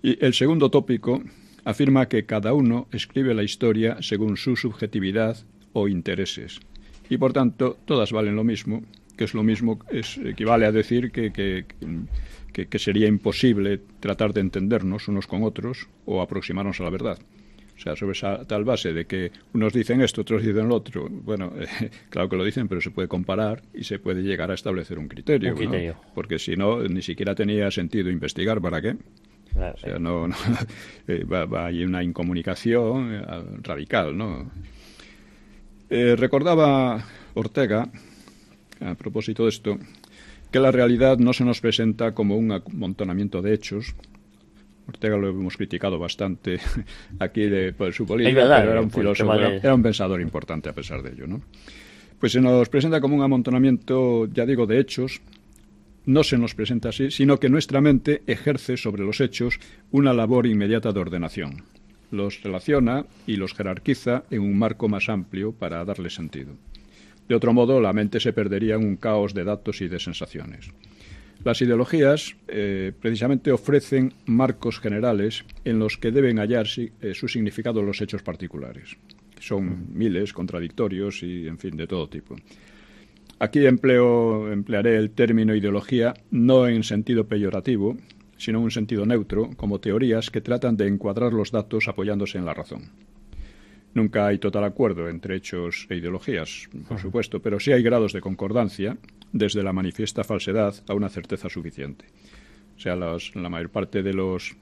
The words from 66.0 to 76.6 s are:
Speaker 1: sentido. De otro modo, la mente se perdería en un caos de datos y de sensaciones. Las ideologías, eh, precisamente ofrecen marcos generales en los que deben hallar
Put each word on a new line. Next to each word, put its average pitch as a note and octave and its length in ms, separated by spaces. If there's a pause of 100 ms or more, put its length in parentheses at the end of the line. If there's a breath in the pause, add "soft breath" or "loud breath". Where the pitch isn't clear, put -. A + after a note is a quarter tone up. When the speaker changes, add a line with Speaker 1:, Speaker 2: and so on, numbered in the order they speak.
Speaker 1:
sentido. C#2+ 440 (720 soft breath)
De A#2+ 80
otro A#2 180
modo, B2 260
la G2 120
mente G#2 260
se A#2 140
perdería G#2 420
en A2 100
un G2 120
caos G#2 360
de F#2+ 120
datos G#2 360
y F#2 80
de F2 120
sensaciones. E2 720 (720 soft breath)
Las A#2+ 180
ideologías, C3+ 720 (140)
eh, G2 520
precisamente A#2+ 520
ofrecen C3+ 600 (140)
marcos A#2+ 540
generales G#2+ 640 (200)
en A2+ 140
los G#2+ 180
que A#2 140
deben B2 280
hallar A2 280